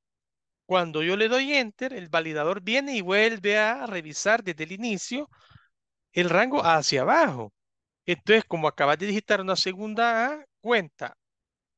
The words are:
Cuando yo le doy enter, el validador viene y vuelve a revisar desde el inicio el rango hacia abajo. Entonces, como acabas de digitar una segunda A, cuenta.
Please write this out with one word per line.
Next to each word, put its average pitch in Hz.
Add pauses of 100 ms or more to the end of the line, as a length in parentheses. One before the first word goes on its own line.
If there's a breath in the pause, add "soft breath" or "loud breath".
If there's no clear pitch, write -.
(680)
Cuando 165
yo 180
le 220
doy 262
enter, 254
el 185
validador 160
viene 262
y 214
vuelve 202
a 233
revisar 196
desde 160
el 160
inicio 233 (840 soft breath)
el 175
rango 247
hacia 156
abajo. 165 (540)
Entonces, 208
como 160
acabas 147
de 180
digitar 208
una 190
segunda 226
A, 302 (160)
cuenta. 202 (600)